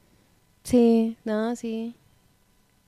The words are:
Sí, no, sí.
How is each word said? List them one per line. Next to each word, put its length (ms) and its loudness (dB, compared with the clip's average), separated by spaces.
Sí, 640 2
no, 320 -4
sí. 400 -10